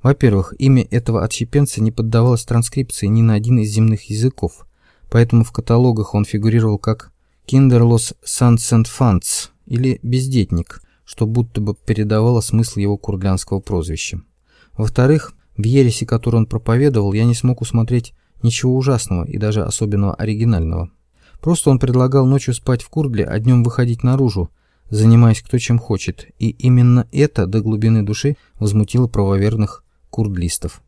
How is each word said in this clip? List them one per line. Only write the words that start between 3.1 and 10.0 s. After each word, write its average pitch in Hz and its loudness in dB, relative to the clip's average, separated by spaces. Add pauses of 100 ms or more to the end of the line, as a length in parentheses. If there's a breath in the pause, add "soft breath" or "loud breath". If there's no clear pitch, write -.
на 113 4
один 113 2
из 107 -2
земных 110 0
языков, - -4 (420)
поэтому 117 4
в - -8
каталогах 117 0
он 104 2
фигурировал 110 0
как - -6 (340)
«Kinderlos 120 4 (100)
Sans 120 2
Enfants» - -2 (160)
или 127 -2